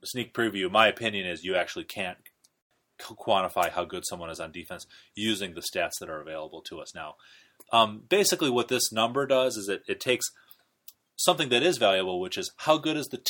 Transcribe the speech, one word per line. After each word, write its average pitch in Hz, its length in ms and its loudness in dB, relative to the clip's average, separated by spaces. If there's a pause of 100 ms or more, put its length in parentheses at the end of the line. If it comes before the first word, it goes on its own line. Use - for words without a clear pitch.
sneak - 320 -6
preview, 98 360 0
my 107 180 8
opinion 101 380 -2
is 85 180 -6
you 92 100 -2
actually 87 300 -2
can't 92 340 -8 (800)
qu-, - 160 -16
quantify 92 560 2
how 90 140 -2
good 90 220 -8
someone 87 240 -8
is 80 100 -10
on 80 100 -10
defense 85 360 -12 (280)
using 101 400 -2
the - 60 -12
stats - 400 -2
that 82 100 -10
are 78 100 -8
available 78 420 -10
to 82 180 -12
us - 140 -16
now. 78 220 -12 (560)
Um, 110 360 4
basically 180 420 4
what 120 180 2
this 127 220 0
number 120 360 0
does 131 300 2
is 101 120 -6
it, 95 180 -4
it 98 140 -4
takes 123 260 0 (880)
something 156 360 2
that 120 120 4
is 165 160 4
valuable, 95 400 4
which 92 200 -4
is 90 180 -6
how 156 220 4
good 151 180 -2
is 147 120 -4
the 120 220 -10